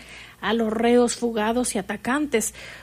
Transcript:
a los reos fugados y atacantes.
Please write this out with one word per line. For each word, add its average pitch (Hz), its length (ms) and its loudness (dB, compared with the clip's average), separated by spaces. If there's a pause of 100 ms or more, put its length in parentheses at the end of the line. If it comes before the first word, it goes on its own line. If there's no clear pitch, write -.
(400)
a 208 140 -2
los 226 200 0
reos 240 440 4
fugados 233 580 0
y - 20 0
atacantes. 233 800 -2 (280)